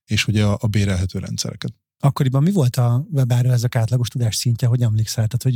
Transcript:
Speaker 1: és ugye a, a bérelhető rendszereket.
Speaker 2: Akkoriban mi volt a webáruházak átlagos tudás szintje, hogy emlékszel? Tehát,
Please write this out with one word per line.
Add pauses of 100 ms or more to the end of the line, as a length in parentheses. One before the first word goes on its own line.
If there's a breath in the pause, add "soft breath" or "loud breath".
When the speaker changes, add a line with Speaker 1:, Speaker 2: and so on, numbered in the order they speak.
(100)
Speaker 1:
és
ugye
a,
a
bérelhető
rendszereket. (300)
Speaker 2:
Akkoriban
mi
volt
a
webáruházak
átlagos
tudás
szintje,
hogy
emlékszel?
Tehát, (140)